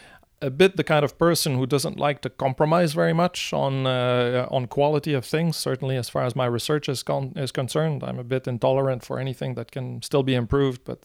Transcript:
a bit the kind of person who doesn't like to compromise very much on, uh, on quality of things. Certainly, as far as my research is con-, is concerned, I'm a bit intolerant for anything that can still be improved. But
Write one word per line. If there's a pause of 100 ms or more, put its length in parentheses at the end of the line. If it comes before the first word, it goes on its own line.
(440)
a
bit
the
kind
of
person
who
doesn't
like
to
compromise
very
much
on,
uh,
on
quality
of
things.
Certainly,
as
far
as
my
research
is
con-,
is
concerned,
I'm
a
bit
intolerant
for
anything
that
can
still
be
improved.
But